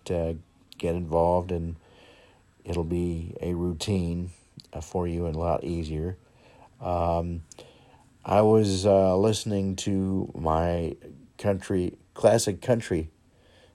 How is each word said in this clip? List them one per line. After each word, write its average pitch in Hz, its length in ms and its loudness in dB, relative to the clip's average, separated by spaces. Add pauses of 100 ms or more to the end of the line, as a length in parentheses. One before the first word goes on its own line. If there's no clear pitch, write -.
(120)
uh, 82 220 -2 (440)
get 85 180 -2
involved, 87 560 0
and 85 260 -4 (880)
it'll 90 180 -4
be 85 580 -4
a 87 120 -4
routine, 87 800 -2 (420)
uh, 76 80 -10
for 87 260 -4
you 85 200 -2
and 78 80 -4
a 80 40 -4
lot 85 240 0
easier. 82 540 -6 (640)
Um, 85 600 -2 (840)
I 101 160 4
was, 104 440 6
uh, 95 300 6
listening 98 640 0
to 95 580 -2
my 82 600 0 (400)
country, 95 600 -2 (180)
classic 110 460 2
country, 92 500 -2 (640)